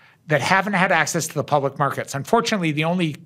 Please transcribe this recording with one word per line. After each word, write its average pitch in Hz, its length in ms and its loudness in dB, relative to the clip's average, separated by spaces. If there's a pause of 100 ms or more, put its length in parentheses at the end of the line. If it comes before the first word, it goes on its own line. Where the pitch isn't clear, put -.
(280)
that 147 140 2
haven't 190 320 2
had 185 180 2
access 160 360 0
to - 60 -12
the 143 100 -2
public 139 360 0
markets. 135 340 -2
Unfortunately, 180 600 0
the 156 100 0
only 170 300 0 (120)